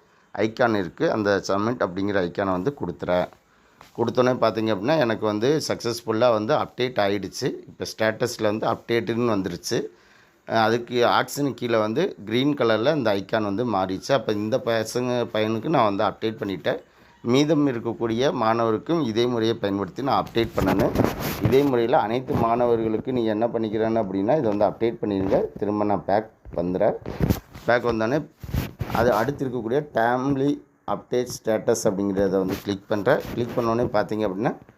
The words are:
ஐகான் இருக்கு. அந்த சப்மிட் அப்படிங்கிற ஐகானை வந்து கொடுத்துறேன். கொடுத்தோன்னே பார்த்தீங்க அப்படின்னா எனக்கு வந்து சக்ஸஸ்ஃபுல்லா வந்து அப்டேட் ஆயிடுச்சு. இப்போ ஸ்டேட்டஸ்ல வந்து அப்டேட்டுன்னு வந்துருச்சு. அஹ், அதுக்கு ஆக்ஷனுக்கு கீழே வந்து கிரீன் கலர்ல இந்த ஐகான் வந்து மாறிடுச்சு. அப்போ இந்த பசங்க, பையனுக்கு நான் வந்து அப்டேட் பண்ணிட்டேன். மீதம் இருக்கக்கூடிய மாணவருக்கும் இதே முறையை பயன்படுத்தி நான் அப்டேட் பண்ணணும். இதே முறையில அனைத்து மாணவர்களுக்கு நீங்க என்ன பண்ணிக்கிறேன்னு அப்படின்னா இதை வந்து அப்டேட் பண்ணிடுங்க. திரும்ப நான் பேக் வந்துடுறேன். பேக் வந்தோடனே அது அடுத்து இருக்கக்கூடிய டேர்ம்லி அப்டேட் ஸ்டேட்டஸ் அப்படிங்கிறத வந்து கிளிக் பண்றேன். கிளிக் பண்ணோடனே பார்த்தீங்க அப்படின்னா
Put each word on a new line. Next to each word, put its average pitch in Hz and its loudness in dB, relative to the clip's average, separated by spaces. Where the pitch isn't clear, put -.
ஐகான் 110 2
இருக்கு. 101 -2
அந்த 101 2
சப்மிட் 104 0
அப்படிங்கிற 98 -2
ஐகானை 95 -2
வந்து 90 -2
கொடுத்துறேன். 87 -2
கொடுத்தோன்னே 123 2
பார்த்தீங்க 110 0
அப்படின்னா 127 0
எனக்கு 110 0
வந்து 110 0
சக்ஸஸ்ஃபுல்லா 113 0
வந்து 110 0
அப்டேட் 123 -2
ஆயிடுச்சு. 101 -2
இப்போ - -12
ஸ்டேட்டஸ்ல 110 -2
வந்து 107 0
அப்டேட்டுன்னு 117 0
வந்துருச்சு. 95 -2
அஹ், 113 2
அதுக்கு 120 2
ஆக்ஷனுக்கு 120 2
கீழே 117 0
வந்து 113 0
கிரீன் 127 2
கலர்ல 117 2
இந்த 113 2
ஐகான் 101 0
வந்து 101 -2
மாறிடுச்சு. 95 -2
அப்போ 139 2
இந்த 107 0
பசங்க, 120 -2
பையனுக்கு 110 0
நான் 120 2
வந்து 104 0
அப்டேட் 110 -2
பண்ணிட்டேன். 110 -4
மீதம் 147 2
இருக்கக்கூடிய 117 -2
மாணவருக்கும் 117 2
இதே 113 2
முறையை 113 0
பயன்படுத்தி 101 -2
நான் 107 2
அப்டேட் 113 -2
பண்ணணும். 98 2
இதே 135 6
முறையில 127 2
அனைத்து 123 -2
மாணவர்களுக்கு 117 2
நீங்க 117 2
என்ன 110 2
பண்ணிக்கிறேன்னு 113 0
அப்படின்னா 98 2
இதை 156 0
வந்து 104 2
அப்டேட் 113 0
பண்ணிடுங்க. 101 0
திரும்ப 104 0
நான் 101 0
பேக் 107 0
வந்துடுறேன். 90 0
பேக் 117 2
வந்தோடனே 113 0
அது 117 4
அடுத்து 131 0
இருக்கக்கூடிய 123 -2
டேர்ம்லி 131 0
அப்டேட் 120 -2
ஸ்டேட்டஸ் 110 0
அப்படிங்கிறத 98 0
வந்து 95 0
கிளிக் 101 -6
பண்றேன். 123 2
கிளிக் 120 -6
பண்ணோடனே 117 0
பார்த்தீங்க 107 -2
அப்படின்னா 110 -4